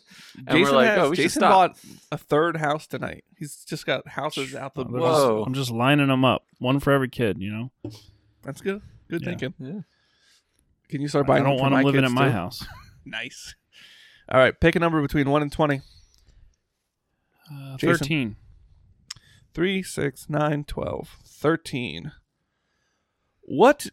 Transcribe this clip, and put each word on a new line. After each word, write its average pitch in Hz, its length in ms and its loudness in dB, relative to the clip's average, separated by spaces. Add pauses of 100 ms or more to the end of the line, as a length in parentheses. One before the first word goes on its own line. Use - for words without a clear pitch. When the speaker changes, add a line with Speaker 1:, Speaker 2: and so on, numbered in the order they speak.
(500)
Speaker 1:
Jason 151 140 4
Speaker 2:
we're - 80 2
like, 135 160 6
Speaker 1:
has, 208 100 2
Speaker 2:
"Oh, 151 120 2
we 175 60 -2
should 139 60 2
Speaker 1:
Jason - 180 0
Speaker 2:
stop." 190 120 6 (200)
Speaker 1:
bought - 60 -20 (340)
a - 60 -4
third 160 400 0
house 151 280 -4
tonight. - 380 -10 (140)
He's - 260 -14
just - 220 -12
got 135 200 -4
houses 139 480 -8
out 135 200 -12
the 135 80 -6
Speaker 3:
I'm 120 100 -10
just, 123 100 -4
Speaker 2:
Whoa. 135 440 2
Speaker 3:
I'm 127 80 -4
just 131 160 -4
lining 135 400 2
'em 131 160 4
up, 113 180 2 (140)
one 131 200 0
for 139 140 2
every 135 160 2
kid. 110 320 -2
You 98 100 -8 (320)
know. 104 80 -12 (520)
Speaker 1:
That's - 180 -14
good. 196 220 -6 (260)
Good 165 140 -6
Speaker 3:
Yeah. 127 80 -8
Speaker 1:
thinking. - 280 -8
Speaker 2:
Yeah. 151 220 -12 (1080)
Speaker 1:
Can 139 100 -8
you 143 80 -6
start 143 160 2
Speaker 3:
I 127 40 -2
Speaker 1:
buying 139 160 4
Speaker 3:
don't 139 80 2
Speaker 1:
them 127 60 0
for 131 40 -2
Speaker 3:
want 139 100 2
'em 135 60 4
Speaker 1:
my 135 60 4
Speaker 3:
living 139 180 4
Speaker 1:
kids 127 100 0
Speaker 3:
at - 20 -2
my 135 120 4
Speaker 1:
too? 135 60 2
Speaker 3:
house. 92 340 -6 (200)
Speaker 1:
<laughs> - 200 -20
Nice. - 480 -12 (760)
All - 100 2
right. 127 220 4
Pick 165 160 4
a - 20 0
number 165 220 0
between 139 300 -2
one 143 100 2
and 147 100 -4
twenty. 147 300 0 (1700)
Speaker 3:
Uh, 139 280 -14
Speaker 1:
Jason. 170 180 2
Speaker 3:
Thirteen. 139 400 -2 (1160)
Speaker 1:
Three, 190 280 -2
six, - 460 -6
nine, 147 360 -2
twelve, - 600 -10
thirteen. 131 880 -4 (1300)
What 233 520 2